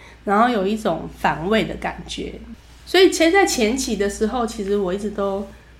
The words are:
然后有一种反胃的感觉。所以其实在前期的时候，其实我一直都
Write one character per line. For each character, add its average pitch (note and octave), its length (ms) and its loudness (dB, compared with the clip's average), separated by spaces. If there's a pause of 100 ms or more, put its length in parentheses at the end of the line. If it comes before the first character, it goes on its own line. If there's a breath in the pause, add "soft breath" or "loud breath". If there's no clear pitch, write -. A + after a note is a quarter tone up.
(240 loud breath)
然 G3+ 160 2
后 A#3+ 80 6
有 G#3 200 0
一 G#3+ 100 0
种 D#3+ 400 -4
反 D#3+ 320 -2
胃 A3 140 2
的 - 120 -6
感 F3 320 -8
觉。 - 260 -8 (520)
所 - 140 2
以 F#4 100 8
其 - 160 2
实 E4 60 4
在 G4 120 6
前 C4+ 320 2
期 B3 200 -4
的 G3+ 120 0
时 G#3+ 200 -2
候， A#3 180 -2
其 A3 180 -6
实 G3+ 140 0
我 F#3 160 0
一 G3+ 40 -2
直 G#3 120 -4
都 G3+ 380 -4 (320 loud breath)